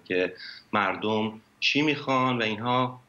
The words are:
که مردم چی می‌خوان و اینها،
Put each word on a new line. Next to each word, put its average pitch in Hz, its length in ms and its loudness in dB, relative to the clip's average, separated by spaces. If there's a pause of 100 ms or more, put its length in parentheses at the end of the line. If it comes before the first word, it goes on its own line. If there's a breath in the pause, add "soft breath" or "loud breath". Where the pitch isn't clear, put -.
که 90 280 0 (400 loud breath)
مردم 107 580 0 (280)
چی - 220 2
می‌خوان 131 560 2
و 117 40 0
اینها، 123 680 0